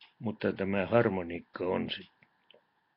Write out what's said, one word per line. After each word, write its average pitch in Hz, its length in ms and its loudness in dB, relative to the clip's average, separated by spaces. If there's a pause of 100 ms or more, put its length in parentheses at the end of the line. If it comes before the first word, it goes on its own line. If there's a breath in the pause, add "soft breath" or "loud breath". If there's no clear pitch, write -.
(200)
Mutta 107 340 -2
tämä 98 320 0
harmonikka 92 840 0
on 90 220 0
sit - 220 -10 (840)